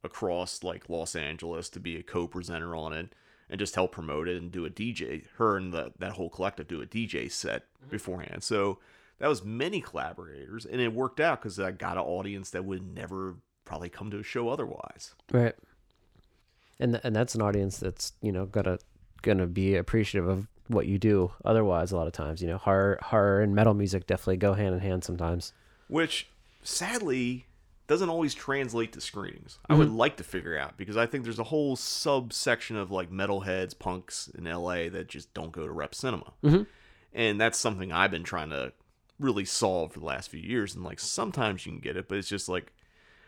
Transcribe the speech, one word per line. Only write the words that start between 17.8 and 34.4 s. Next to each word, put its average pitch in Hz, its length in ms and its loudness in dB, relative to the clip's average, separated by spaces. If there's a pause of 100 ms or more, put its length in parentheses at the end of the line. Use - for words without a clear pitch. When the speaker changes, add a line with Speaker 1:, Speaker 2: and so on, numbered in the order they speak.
Speaker 2:
you 107 100 0
know, 92 140 -2
gonna, 95 320 2 (440)
gonna 95 240 4
be 95 300 4
appreciative 98 520 2
of 95 200 0 (180)
what 110 200 2
you 98 120 2
do 98 320 6 (140)
otherwise 98 480 4
a 92 40 0
lot 82 120 2
of 85 40 -4
times. 80 300 -4
You 87 60 -2
know, 85 100 -2
horror, 98 440 4
horror 101 380 6
and 104 140 4
metal 107 200 8
music 98 340 0
definitely 95 300 2
go 98 160 4
hand 98 200 2
in 90 60 0
hand 92 240 0
sometimes. 87 480 -2 (340)
Speaker 1:
Which, - 420 0 (340)
sadly, 131 840 -2 (420)
doesn't 175 200 4
always 165 240 2
translate 117 600 -2
to - 80 -14
screenings. - 580 -10 (100)
I 151 60 8
would 151 140 10
Speaker 2:
Mm-hmm. 110 80 0
Speaker 1:
like 127 220 4
to - 60 -10
figure 85 320 -4
out, 71 200 -4
because 98 200 -6
I 117 100 6
think 127 180 -4
there's 113 160 -4
a 113 40 0
whole 147 320 0
subsection 123 1000 0
of, 98 140 -4
like, 92 200 -2
metalheads, 95 680 -2
punks - 500 -6
in - 180 -12